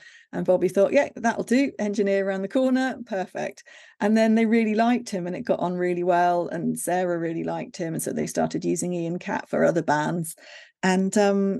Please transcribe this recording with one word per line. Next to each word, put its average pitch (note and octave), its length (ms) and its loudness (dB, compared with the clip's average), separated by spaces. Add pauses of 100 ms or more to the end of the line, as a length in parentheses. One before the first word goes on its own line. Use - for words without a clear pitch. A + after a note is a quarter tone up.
(320)
and F3 140 -4
Bobby F3+ 240 4
thought, G3 240 2
"Yeah, - 240 2
that'll G#3+ 260 -2
do, C4 340 0
engineer G3 480 0
around F#3+ 160 -4
the G3 60 -6
corner, C4 580 0
perfect." - 580 -8 (360)
And G#3 160 2
then A3 200 4
they A3+ 100 4
really A3 300 4
liked A#3+ 340 0
him F3+ 180 -6
and F3+ 80 -6
it - 60 -8
got - 180 0
on F3+ 160 -2
really F3+ 280 0
well, F3 440 4
and D#3+ 320 -4
Sarah F3 400 0
really E3 240 -4
liked E3 320 -6
him, E3 180 -6
and D#3 80 -4
so - 120 -4
they D3+ 140 -2
started E3 360 -2
using F3 300 -2
Ian E3+ 260 -4
Catt - 300 -6
for D#3+ 160 2
other D#3+ 180 2
bands. D#3+ 520 -2 (480)
And, F#3+ 340 2
um, G3 420 2